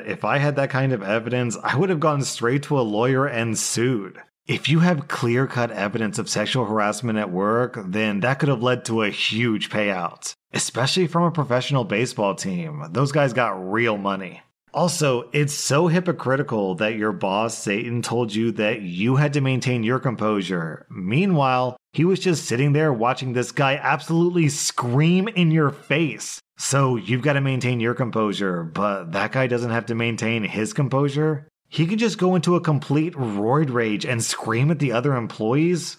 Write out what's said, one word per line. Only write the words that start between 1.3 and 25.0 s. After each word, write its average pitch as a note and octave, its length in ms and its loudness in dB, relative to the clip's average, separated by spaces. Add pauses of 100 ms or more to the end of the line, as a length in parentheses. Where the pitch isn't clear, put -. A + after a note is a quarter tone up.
I B2+ 140 0
would F#3 140 2
have E3 80 0
gone C#3+ 240 2
straight B2 400 0
to C#3+ 160 0
a - 20 4
lawyer B2 460 2
and A#2 280 -2
sued. A2 640 -2 (280)
If B2 200 -4
you D#3 120 4
have E3 280 2
clear-cut B2 640 0
evidence G#2 480 -2
of A2 100 -4
sexual G#2+ 380 -2
harassment G#2+ 540 -2
at G#2 100 -4
work, G#2+ 560 0
then G#2 360 -2
that B2+ 180 0
could D3 100 0
have A#2+ 140 0
led B2 220 0
to A2+ 180 0
a G#2 80 0
huge A2 580 -2
payout, G2+ 640 -4 (200)
especially - 520 0
from E3+ 160 0
a F3 80 4
professional C3 540 0
baseball G#2 500 0
team. E2 560 -6
Those C3 220 0
guys C#3+ 200 2
got G2 400 -2
real A2+ 240 2
money. G2 460 -4 (320)
Also, C#3 600 0
it's D3 200 0
so D3 320 2
hypocritical C#3 920 0
that A2 200 0
your G#2+ 160 0
boss, G2+ 480 0
Satan, A#2 420 -2
told A#2 320 -2
you A2+ 200 0
that G#2+ 280 0
you G2 360 0
had C#3+ 160 2
to D3 80 2
maintain B2+ 420 0
your B2 160 0
composure. F#2+ 920 -2
Meanwhile, B2+ 880 0 (160)
he C#3+ 100 2
was F3+ 160 2
just F3+ 260 0
sitting C#3 280 2
there D#3 180 2
watching B2 420 -2
this A#2+ 180 -2
guy C#3 280 0
absolutely E3 680 2
scream D3 800 2